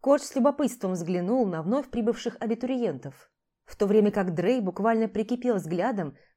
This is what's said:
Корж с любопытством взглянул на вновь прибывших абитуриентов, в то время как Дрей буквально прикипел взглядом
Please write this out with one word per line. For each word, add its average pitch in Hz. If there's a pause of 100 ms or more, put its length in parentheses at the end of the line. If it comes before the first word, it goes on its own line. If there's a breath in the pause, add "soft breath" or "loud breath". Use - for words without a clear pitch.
Корж 285
с -
любопытством 269
взглянул 185
на 165
вновь 226
прибывших 226
абитуриентов, 226 (340)
в -
то 208
время 208
как 185
Дрей 202
буквально 220
прикипел 240
взглядом 175 (200 soft breath)